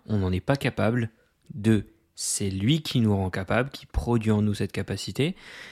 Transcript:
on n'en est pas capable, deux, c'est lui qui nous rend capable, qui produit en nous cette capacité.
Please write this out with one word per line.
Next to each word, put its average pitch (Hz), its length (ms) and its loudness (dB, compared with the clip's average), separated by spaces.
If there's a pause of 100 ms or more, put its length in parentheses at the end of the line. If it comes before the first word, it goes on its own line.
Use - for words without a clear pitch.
on 107 120 0
n'en 92 120 0
est 92 80 0
pas 139 160 0
capable, 113 560 0 (420)
deux, 104 340 2 (320)
c'est - 300 -4
lui 104 320 0
qui 135 200 -2
nous 107 140 4
rend 95 140 0
capable, 110 400 0
qui - 160 -16
produit 113 460 0
en 107 100 4
nous 104 140 2
cette 101 180 -4
capacité. 104 640 -4 (360)